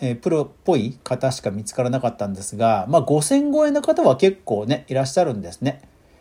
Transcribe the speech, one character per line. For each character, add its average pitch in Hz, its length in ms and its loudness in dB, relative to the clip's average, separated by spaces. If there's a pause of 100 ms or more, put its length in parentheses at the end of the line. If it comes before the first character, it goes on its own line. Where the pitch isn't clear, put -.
え 127 120 -2
ー、 117 80 -8
プ 175 100 -2
ロ 156 120 2
っ - 60 -8 (160)
ぽ 175 120 2
い 123 280 -2
方 131 260 -2
し - 100 -6
か 101 120 -4
見 104 120 -8
つ - 80 -14
か 127 120 -2
ら 123 60 -2
な 131 100 -2
か 123 80 -2
っ 117 80 -8
た 104 100 -6
ん 101 80 -6
で 95 80 -12
す - 140 -12
が、 110 320 2
ま 160 100 6
あ、 151 40 2
五 147 200 2
千 285 300 2
超 302 140 2
え 294 40 2
の 285 100 0
方 320 220 0
は 135 140 6
結 196 280 2
構 107 220 -4
ね、 139 220 -2
い 131 60 -4
ら 135 100 0
っ - 20 -6
し - 100 -8
ゃ 180 80 4
る 143 80 -2
ん 104 80 -6
で 85 120 -12
す - 100 -16
ね。 139 180 -4 (400)